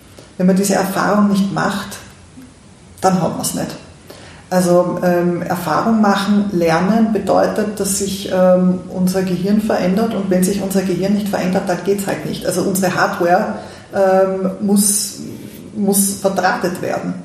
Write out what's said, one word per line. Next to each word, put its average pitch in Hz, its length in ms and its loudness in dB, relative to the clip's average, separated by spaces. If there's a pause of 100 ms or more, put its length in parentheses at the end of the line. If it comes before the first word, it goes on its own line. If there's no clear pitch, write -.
(380)
wenn 180 80 0
man 185 100 6
diese 196 200 2
Erfahrung 190 540 2
nicht 196 240 2
macht, 180 440 -4 (1040)
dann 185 200 2
hat - 140 -2
man's - 200 -6
nicht. - 200 -6 (760)
Also, 180 540 2
ähm, 175 380 2
Erfahrung 214 580 0
machen, 202 540 2
lernen 180 580 2
bedeutet, - 720 0
dass 185 180 -2
sich, - 340 -4
ähm, 185 460 4 (160)
unser 185 280 0
Gehirn 190 380 0
verändert 196 540 0
und 196 140 -2
wenn 185 160 4
sich 202 160 0
unser 196 220 0
Gehirn 185 320 0
nicht 202 120 -2
verändert, 185 400 0
dann 175 160 -2
geht's 196 240 0
halt 147 180 -6
nicht. - 200 -6
Also 175 160 -4
unsere 185 340 0
Hardware, 190 600 2 (380)
ähm, 190 580 2 (100)
muss, 202 560 0 (580)
muss 196 460 0
verdrahtet 185 600 -2
werden. - 420 -4